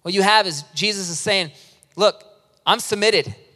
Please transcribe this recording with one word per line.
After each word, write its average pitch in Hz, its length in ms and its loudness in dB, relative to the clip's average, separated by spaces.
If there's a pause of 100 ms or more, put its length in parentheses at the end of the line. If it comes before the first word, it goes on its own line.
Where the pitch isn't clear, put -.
What 180 140 -8
you 196 80 2
have 208 240 4
is 147 180 -8 (100)
Jesus 190 360 -4
is 165 100 -8
saying, 190 320 -2 (440)
Look, 190 280 0 (420)
I'm 208 140 2
submitted. 208 540 -2 (220)